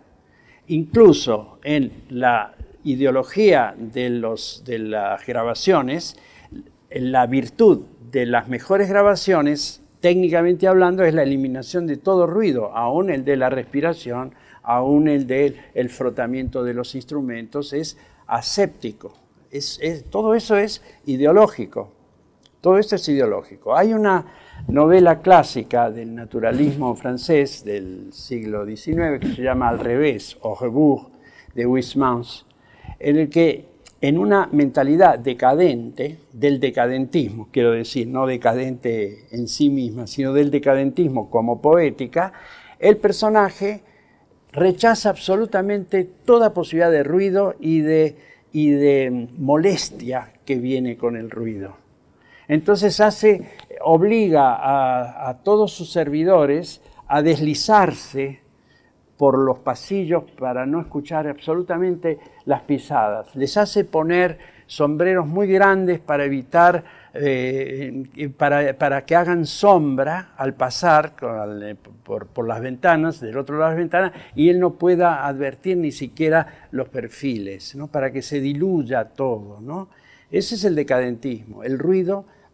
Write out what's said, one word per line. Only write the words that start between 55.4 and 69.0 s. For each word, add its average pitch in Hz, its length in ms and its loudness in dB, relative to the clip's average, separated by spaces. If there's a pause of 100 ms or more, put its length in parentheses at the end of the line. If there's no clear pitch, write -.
todos 208 300 2
sus - 200 -14
servidores 156 880 0 (260)
a 143 160 0
deslizarse 151 1160 0 (800)
por 135 180 4
los 131 200 0
pasillos 165 640 -4 (140)
para 127 260 -6
no 147 160 -4
escuchar 151 480 -6
absolutamente 170 880 -4 (280)
las 139 160 -2
pisadas. 113 720 -4
Les 135 220 -4
hace 208 260 0
poner 175 540 -2 (280)
sombreros 160 600 0
muy 185 200 -2
grandes 190 540 2
para 143 240 -2
evitar, 165 580 2 (300)
eh, 135 1300 -6
para, 143 400 0
para 139 260 -2